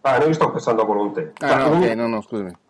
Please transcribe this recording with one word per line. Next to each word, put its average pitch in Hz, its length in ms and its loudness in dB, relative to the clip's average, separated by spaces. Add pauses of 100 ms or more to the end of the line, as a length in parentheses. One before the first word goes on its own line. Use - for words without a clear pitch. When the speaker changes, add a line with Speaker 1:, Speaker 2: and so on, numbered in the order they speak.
Speaker 1:
Ah, 135 160 2
no, 147 80 4
io 160 80 4
sto 143 160 2
pensando 113 320 -2
a - 20 2
Volonté. 104 540 -2
Speaker 2:
Ah, 151 100 -4
Speaker 1:
Cioè, - 80 2
Speaker 2:
no, 139 200 2
Speaker 1:
in 180 80 4
Speaker 2:
ok, 117 100 0
no, 113 120 -2
no, 113 140 -4
scusami. 101 340 -8 (160)